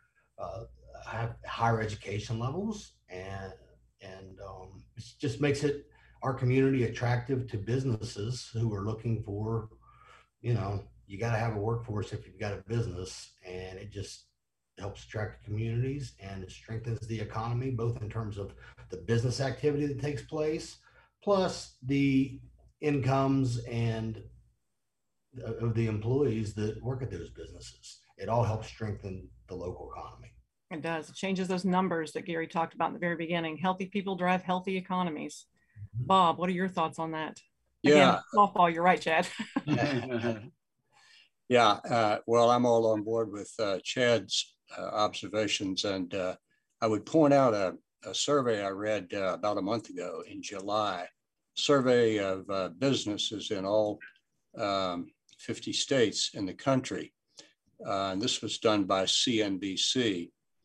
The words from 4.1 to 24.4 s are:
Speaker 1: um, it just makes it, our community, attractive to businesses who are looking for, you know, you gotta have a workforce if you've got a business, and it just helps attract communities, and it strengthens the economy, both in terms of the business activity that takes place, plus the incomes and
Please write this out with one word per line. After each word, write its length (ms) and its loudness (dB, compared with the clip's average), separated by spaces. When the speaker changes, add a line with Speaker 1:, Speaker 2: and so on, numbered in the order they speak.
Speaker 1:
um, 360 -16
it 80 -16
just 220 -4
makes 240 2
it, 220 -2
our 100 0
community, 520 4
attractive 640 -2
to 100 -4
businesses 960 -4
who 200 0
are 120 -4
looking 360 -2
for, 460 -4
you 140 0
know, 280 -2
you 120 -16
gotta 180 0
have 200 0
a 40 -2
workforce 520 -4
if 140 -10
you've 140 -16
got 140 -4
a 120 -12
business, 680 -6
and 320 -10
it 140 -14
just 340 -12
helps 260 -10
attract 400 -8
communities, 760 -4
and 220 -10
it 80 -12
strengthens 560 -8
the 140 -6
economy, 500 -4
both 300 -2
in 80 -8
terms 300 -6
of 160 -8
the 60 -10
business 440 0
activity 460 0
that 140 -4
takes 220 -4
place, 560 -4
plus 600 0
the 580 4
incomes 840 4
and 580 -2